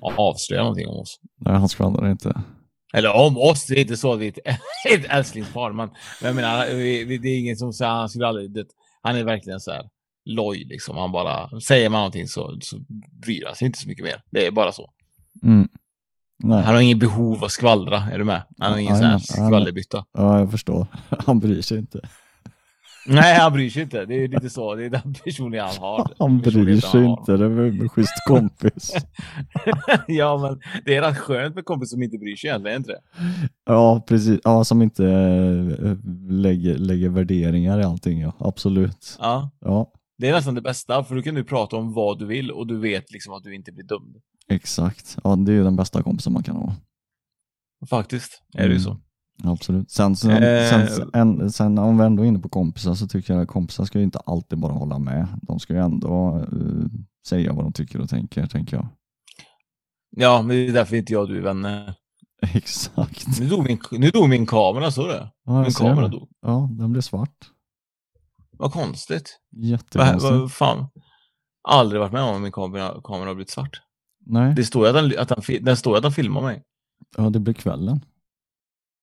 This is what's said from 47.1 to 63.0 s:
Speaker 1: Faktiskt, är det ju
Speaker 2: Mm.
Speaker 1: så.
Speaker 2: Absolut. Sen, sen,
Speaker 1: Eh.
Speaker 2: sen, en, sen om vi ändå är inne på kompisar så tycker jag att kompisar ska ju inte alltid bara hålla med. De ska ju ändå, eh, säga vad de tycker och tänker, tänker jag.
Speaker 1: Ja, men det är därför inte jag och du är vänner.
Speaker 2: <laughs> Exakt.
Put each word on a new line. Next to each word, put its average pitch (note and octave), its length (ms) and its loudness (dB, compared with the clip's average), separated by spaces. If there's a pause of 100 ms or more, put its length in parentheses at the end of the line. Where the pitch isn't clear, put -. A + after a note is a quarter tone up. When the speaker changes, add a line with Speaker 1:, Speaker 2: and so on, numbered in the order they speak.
Speaker 1:
Faktiskt, B2 520 -6 (120)
är F#2+ 140 2
det F#2 60 4
ju F#2 60 2
Speaker 2:
Mm. - 20 0
Speaker 1:
så. G2 140 -6 (480)
Speaker 2:
Absolut. F#2 460 -2
Sen, G2 260 2
sen, A2 260 4
Speaker 1:
Eh. A#2+ 260 4 (200)
Speaker 2:
sen, A2 260 -6
en, A2 380 2
sen G#2 260 2
om A2 200 4
vi A2 60 6
ändå A2 180 4
är A#2 40 4
inne G#2+ 120 4
på F2+ 100 -8
kompisar F2 460 -2
så G2 140 -4
tycker F#2 260 -2
jag F2+ 80 2
att F2 60 -4
kompisar F#2 360 -4
ska G#2 140 -2
ju G2+ 60 2
inte F#2 140 -2
alltid E2+ 400 -6
bara D#2 140 -2
hålla C#2+ 260 -4
med. C#2 280 -2 (160)
De - 180 -6
ska - 120 -8
ju F2+ 80 0
ändå, F2 720 0
eh, D2 340 -4 (400)
säga F2 260 0
vad D2 120 -4
de D#2 80 -4
tycker - 280 -8
och - 80 -6
tänker, - 380 -4
tänker - 300 -6
jag. A2+ 120 -6 (1300)
Speaker 1:
Ja, B2 260 6
men A2+ 60 -2
det B2+ 200 2
är B2 40 0
därför A2+ 240 2
inte A2+ 160 -2
jag G#2 100 2
och G2 60 -4
du F#2+ 100 -6
är F#2 40 -6
vänner. G2 520 -6 (480)
Speaker 2:
<laughs> F2 120 -2
Exakt. - 880 -6